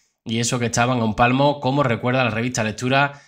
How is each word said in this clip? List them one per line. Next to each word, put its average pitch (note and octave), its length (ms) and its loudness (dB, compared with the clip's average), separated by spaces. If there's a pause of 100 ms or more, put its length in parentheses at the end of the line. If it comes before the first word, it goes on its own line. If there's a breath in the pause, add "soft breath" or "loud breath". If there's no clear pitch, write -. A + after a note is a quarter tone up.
(240 loud breath)
y A2+ 160 -4
eso B2 200 -2
que A#2+ 80 -2
estaban A#2+ 340 0
a - 20 0
un G#2+ 120 0
palmo, C3+ 440 2
como C3+ 240 0
recuerda B2 400 0
la A#2 60 0
revista A#2 340 -2
Lectura, C3 640 0